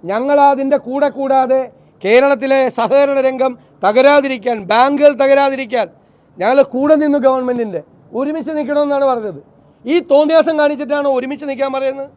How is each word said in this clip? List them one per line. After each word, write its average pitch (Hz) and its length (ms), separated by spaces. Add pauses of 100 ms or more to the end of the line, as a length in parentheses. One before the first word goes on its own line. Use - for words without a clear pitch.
ഞങ്ങൾ 240 340 (140)
അതിൻ്റെ 269 340
കൂടെ 277 300
കൂടാതെ 269 440 (440)
കേരളത്തിലെ 262 540 (180)
സഹകരണ 277 420 (100)
രംഗം 262 240 (320)
തകരാതിരിക്കാൻ, 254 760 (140)
ബാങ്കുകൾ 277 400 (100)
തകരാതിരിക്കാൻ 269 680 (540)
ഞങ്ങൾ 233 160 (160)
കൂടെ 285 300
നിന്നു 285 220
ഗവൺമെൻറ്റിൻ്റെ. 247 560 (380)
ഒരുമിച്ച് 294 380
നിൽക്കണമെന്നാണ് 285 540
പറഞ്ഞത്. 214 280 (460)
ഈ 285 100 (160)
തോന്നിയാസം 311 500
കാണിച്ചിട്ടാണ് 294 540
ഒരുമിച്ച് 269 340
നിൽക്കാൻ 269 280
പറയുന്നത്. 269 400